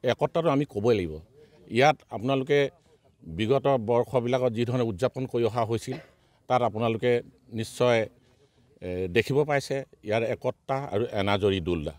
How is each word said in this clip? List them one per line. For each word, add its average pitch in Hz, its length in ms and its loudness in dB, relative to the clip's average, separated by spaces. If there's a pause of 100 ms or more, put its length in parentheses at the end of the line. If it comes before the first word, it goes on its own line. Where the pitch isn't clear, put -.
এই 123 80 0
একতাটো 160 380 0
আমি 143 160 2
ক'বই 110 300 2
লাগিব। 85 200 -2 (540)
ইয়াত 135 280 4 (140)
আপোনালোকে 131 480 0 (640)
বিগত 110 440 0
বৰ্ষবিলাকত 123 840 2
যি 117 120 -2
ধৰণে 123 180 0
উদযাপন 117 440 -2
কৰি 117 180 -2
অহা 113 200 0
হৈছিল, 117 320 -4 (500)
তাত 123 160 2
আপোনালোকে 117 600 0 (300)
নিশ্চয়, 113 480 2 (840)
এ, 90 260 -4
দেখিব 131 360 0
পাইছে 139 400 -4 (180)
ইয়াৰ 107 200 -2
একতা 123 540 -6 (160)
আৰু 104 120 0 (160)
এনাজৰী 98 400 2
দোল। 80 280 -2 (100)